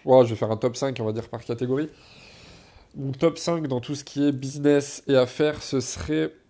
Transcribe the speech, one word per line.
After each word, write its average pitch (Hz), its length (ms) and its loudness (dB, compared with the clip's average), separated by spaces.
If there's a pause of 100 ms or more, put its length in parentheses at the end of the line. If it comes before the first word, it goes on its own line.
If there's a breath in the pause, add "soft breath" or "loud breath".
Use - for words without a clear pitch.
ouais, 131 200 8
je 113 40 0
vais 113 60 -2
faire 107 160 -2
un 110 60 0
top 120 180 -2
cinq, 135 260 -4
on 113 40 -2
va 107 60 -2
dire, 117 160 -8
par 117 160 -12
catégorie. 131 460 -4 (1040 loud breath)
Mon 139 160 -8
top 160 280 0
cinq 165 280 -2
dans 127 140 -2
tout 143 140 -6
ce 143 80 -12
qui 143 200 -4
est 143 80 4
business 143 760 0
et 139 80 4
affaires, 151 480 2
ce 135 160 -2
serait 156 520 -4 (180)